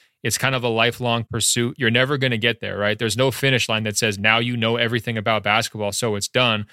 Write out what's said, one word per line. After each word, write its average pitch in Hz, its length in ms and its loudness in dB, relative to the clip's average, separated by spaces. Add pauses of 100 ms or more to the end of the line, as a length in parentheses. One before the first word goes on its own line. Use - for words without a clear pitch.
(220)
It's 117 160 -2
kind 135 160 0
of 120 100 -2
a 123 40 0
lifelong 117 560 0
pursuit. 117 540 -2
You're 120 120 2
never 131 260 2
gonna 127 220 0
get 113 220 0
there, 98 180 -6
right? 104 200 0
There's 110 180 -2
no 131 140 4
finish 131 380 0
line 110 160 -2
that 104 120 -2
says, 104 220 0
"Now 110 200 4
you 120 180 -2
know 113 200 0
everything 117 420 -4
about 107 240 0
basketball, 104 500 0
so 107 240 -2
it's 101 100 -6
done." 113 460 0